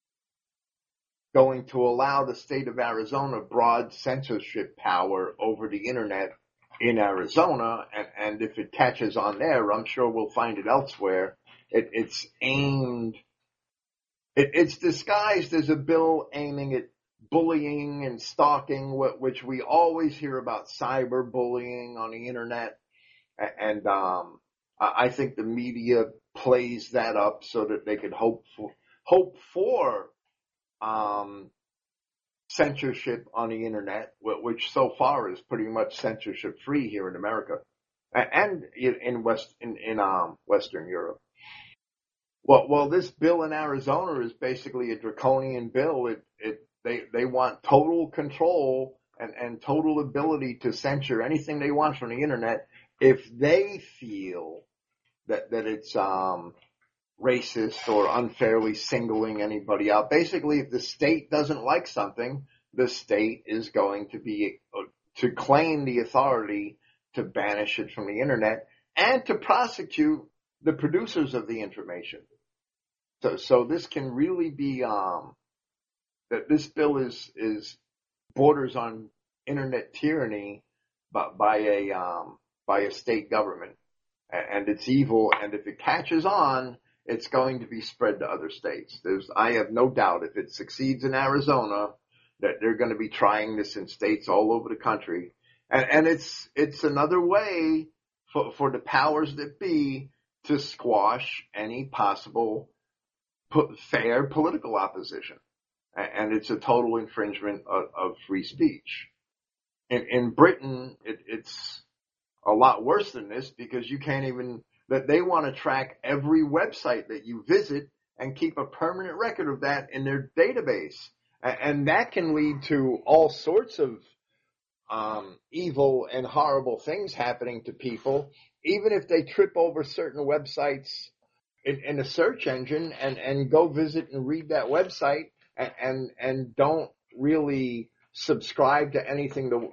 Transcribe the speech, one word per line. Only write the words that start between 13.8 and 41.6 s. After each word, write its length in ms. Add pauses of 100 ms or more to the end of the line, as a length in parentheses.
it, 180
it's 240
disguised 760
as 160
a 60
bill 580
aiming 400
at 160 (400)
bullying 760
and 160
stalking, 720
wh-, 300
which 220
we 180
always 540
hear 220
about 320 (100)
cyberbullying 1200
on 140
the 180
internet. 480 (640)
A-, 240
and, 220
um, 540 (400)
I, 180
I 120
think 260
the 80
media 640 (300)
plays 560
that 240
up 280
so 220
that 200
they 120
could 160
hope 320 (100)
for, 200 (280)
hope 340 (160)
for, 560 (720)
um, 720 (1000)
censorship 840
on 160
the 160
internet, 540
wh-, 220
which 300
so 260
far 340
is 180
pretty 180
much 300
censorship 640
free 240
here 220
in 80
America 380 (600)
a-, 40
and 440 (140)
in, 260
in 200
West, 360
in, 180
in, 220
um, 460
Western 420
Europe. 320 (1200)